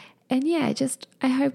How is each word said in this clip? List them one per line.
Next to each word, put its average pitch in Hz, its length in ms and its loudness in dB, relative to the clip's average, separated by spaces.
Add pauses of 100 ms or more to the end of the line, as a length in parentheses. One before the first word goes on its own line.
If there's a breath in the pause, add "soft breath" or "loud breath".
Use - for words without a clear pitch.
(300 loud breath)
And 262 160 0
yeah, 302 280 0
just - 340 -4 (140)
I 262 80 2
hope 269 260 2